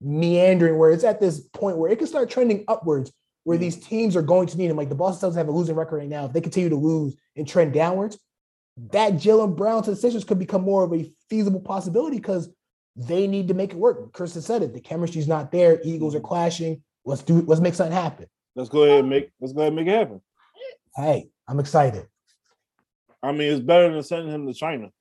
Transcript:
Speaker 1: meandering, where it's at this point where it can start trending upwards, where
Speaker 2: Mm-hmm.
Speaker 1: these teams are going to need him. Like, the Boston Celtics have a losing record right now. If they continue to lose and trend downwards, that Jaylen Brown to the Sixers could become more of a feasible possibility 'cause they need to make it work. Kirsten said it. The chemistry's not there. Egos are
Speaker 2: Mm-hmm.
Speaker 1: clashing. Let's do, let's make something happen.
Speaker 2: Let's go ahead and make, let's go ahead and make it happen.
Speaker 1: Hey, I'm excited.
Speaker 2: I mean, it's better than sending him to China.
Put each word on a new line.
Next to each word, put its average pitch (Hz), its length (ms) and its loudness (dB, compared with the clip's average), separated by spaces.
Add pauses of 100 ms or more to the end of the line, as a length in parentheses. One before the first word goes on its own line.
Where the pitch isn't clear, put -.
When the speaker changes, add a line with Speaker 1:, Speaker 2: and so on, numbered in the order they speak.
Speaker 1:
meandering, 170 760 4
where 160 120 8
it's 170 140 2
at 208 160 2
this 165 200 0 (120)
point 190 260 -4
where 165 140 0
it 226 60 0
can 320 100 -2
start 277 220 -2
trending 226 360 0
upwards, 160 460 -2 (320)
where 170 120 0
Speaker 2:
Mm-hmm. 165 60 -2
Speaker 1:
these 170 140 -4
teams 220 400 -2
are 165 60 2
going 180 260 2
to 160 100 -10
need 180 120 -2
him. 151 60 -2
Like, 147 120 -4
the 139 60 -6
Boston 180 360 -2
Celtics 165 60 -6
have 160 120 -2
a 147 40 -4
losing 160 240 -2
record 160 220 -4
right 143 100 -8
now. 143 180 -8
If 127 60 -10
they 165 80 -2
continue 180 300 -2
to 151 60 0
lose 156 400 -2 (200)
and 147 100 -8
trend 160 260 2
downwards, 185 460 -2 (760)
that 208 220 2
Jaylen 202 420 4
Brown 220 280 0
to 220 60 -2
the 190 60 -2
Sixers 233 280 -2
could 196 140 0
become 185 240 -2
more 196 220 2
of 170 80 -2
a 165 180 -4 (180)
feasible 202 320 0
possibility 196 580 -4
'cause 175 300 -6 (480)
they 170 300 -2
need 196 220 -2
to 185 60 -2
make 190 180 -4
it 170 60 -12
work. 240 340 -2
Kirsten 170 300 -10
said 220 200 -4
it. 127 120 -6
The 123 60 -16
chemistry's 165 480 -4
not 151 240 -4
there. 170 320 6
Egos 156 300 -4
are 151 40 -4
Speaker 2:
Mm-hmm. 147 80 -8
Speaker 1:
clashing. 170 560 -4 (220)
Let's 131 180 -6
do, 170 200 4
let's 160 180 4
make 175 140 2
something 165 220 -2
happen. 165 300 -6 (300)
Speaker 2:
Let's 127 120 -8
go 147 160 4
ahead 143 160 8
and 131 100 2
make, 139 200 0 (100)
let's 131 120 -8
go 147 80 -4
ahead 151 120 2
and 156 40 -4
make 160 100 -4
it 196 100 2
happen. 120 240 -2 (760)
Speaker 1:
Hey, 143 340 -2 (180)
I'm 139 120 -4
excited. 135 460 0 (1160)
Speaker 2:
I 135 100 -4
mean, 147 200 0
it's 135 120 0
better 170 280 6
than 156 100 -6
sending 165 320 -8
him 147 120 -8
to 123 80 -8
China. 135 360 -8 (100)